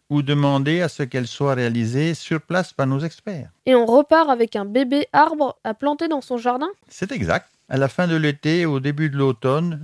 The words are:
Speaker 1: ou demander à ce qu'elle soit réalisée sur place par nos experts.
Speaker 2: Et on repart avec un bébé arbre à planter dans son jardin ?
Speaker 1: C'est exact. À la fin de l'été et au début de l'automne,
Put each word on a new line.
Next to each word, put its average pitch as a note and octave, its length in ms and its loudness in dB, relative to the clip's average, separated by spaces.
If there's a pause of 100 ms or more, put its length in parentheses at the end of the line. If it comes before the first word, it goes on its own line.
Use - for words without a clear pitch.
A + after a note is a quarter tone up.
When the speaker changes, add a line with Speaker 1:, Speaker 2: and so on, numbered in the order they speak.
Speaker 1:
ou D3 140 0
demander C#3+ 580 0
à F3 80 0
ce - 160 -6
qu'elle B2+ 240 -4
soit C#3 260 -2
réalisée A#2+ 600 0
sur D#3+ 260 -6
place F3 320 -4
par C3+ 160 -2
nos C3+ 100 0
experts. D#3+ 520 -10 (160)
Speaker 2:
Et B3+ 100 6
on A#3 100 4
repart D4 440 4
avec A#3+ 260 0
un G3+ 80 -2
bébé B3+ 480 0
arbre D4+ 500 2
à A3 120 -6
planter D4 340 -2
dans D4 140 -2
son B3 160 -6
jardin ? B3 320 -2 (180)
Speaker 1:
C'est - 240 -8
exact. F3+ 340 -2 (260)
À C3+ 40 -2
la C3+ 100 2
fin F3+ 220 -2
de E3 80 2
l'été D3+ 440 0
et E3+ 60 0
au C#3+ 140 0
début D3 300 -2
de C#3 60 -6
l'automne, C#3 680 0